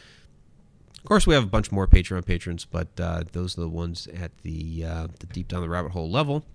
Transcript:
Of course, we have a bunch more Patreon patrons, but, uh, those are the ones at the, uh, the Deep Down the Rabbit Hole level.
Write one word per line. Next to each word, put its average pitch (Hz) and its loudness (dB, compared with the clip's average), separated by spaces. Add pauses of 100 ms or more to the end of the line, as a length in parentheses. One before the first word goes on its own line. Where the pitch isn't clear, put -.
(960)
Of - -20
course, 208 4
we 165 6
have 127 6
a 95 -2
bunch 107 0
more 95 0
Patreon 92 8
patrons, 87 -2
but, 82 -8
uh, 82 -4
those 90 -6
are - -6
the 85 -4
ones 82 -8 (100)
at 85 -10
the, 80 -8
uh, 82 -6 (140)
the 87 -14
Deep 85 -10
Down 90 -4
the 85 -6
Rabbit 87 -4
Hole 82 -6
level. 147 -2